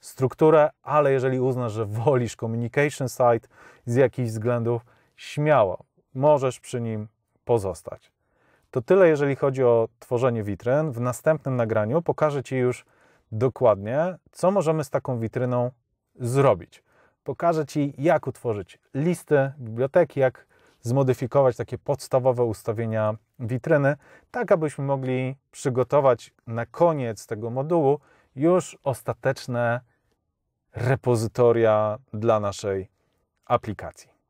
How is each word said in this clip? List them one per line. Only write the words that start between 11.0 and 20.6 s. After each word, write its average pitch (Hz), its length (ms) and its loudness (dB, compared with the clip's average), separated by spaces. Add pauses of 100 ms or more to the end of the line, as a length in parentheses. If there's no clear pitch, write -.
następnym 131 560 -2
nagraniu 113 460 0
pokażę 143 400 -2
ci 131 140 -8
już 123 280 -2 (480)
dokładnie, 120 840 0 (160)
co - 180 0
możemy 160 340 0
z - 60 -16
taką 131 280 -4
witryną 123 520 -2 (440)
zrobić. 123 680 0 (420)
Pokażę 160 420 -2
ci, 143 320 -4
jak 151 280 0
utworzyć 110 520 -8 (160)
listy, 143 640 0
biblioteki, 135 600 -2
jak 131 260 -2 (340)